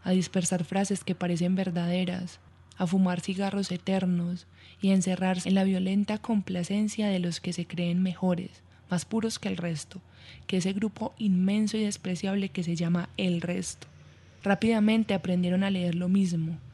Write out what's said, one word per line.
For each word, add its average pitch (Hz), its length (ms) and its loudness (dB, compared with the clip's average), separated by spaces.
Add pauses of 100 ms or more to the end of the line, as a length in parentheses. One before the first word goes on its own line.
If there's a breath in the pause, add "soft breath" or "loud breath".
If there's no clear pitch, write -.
a 185 80 -4
dispersar 180 540 2
frases 196 400 -2
que 185 100 -2
parecen 175 400 0
verdaderas, 180 840 -2 (380)
a 185 80 0
fumar 180 340 2
cigarros 196 500 -2
eternos 180 760 0 (340 loud breath)
y 190 100 4
a 190 40 6
encerrarse 185 560 0
en 190 40 4
la 196 100 4
violenta 190 540 0
complacencia 208 920 0
de 190 100 2
los 175 220 -2
que 180 120 -4
se 170 140 -4
creen 175 360 0
mejores, 180 600 -2 (280 soft breath)
más 175 140 -2
puros 226 340 -2
que - 100 -6
el 190 80 -2
resto, 170 440 -6 (460 loud breath)
que 190 100 -2
ese 185 160 0
grupo 208 460 -4
inmenso 202 580 2
y 214 60 2
despreciable 196 680 -2
que 185 160 -6
se 170 100 -2
llama 170 340 0 (100)
el 175 220 0
resto. 175 460 -6 (560 loud breath)
Rápidamente 214 720 4
aprendieron 180 480 2
a 196 80 2
leer 180 240 0
lo 180 140 0
mismo, 170 500 2 (160 loud breath)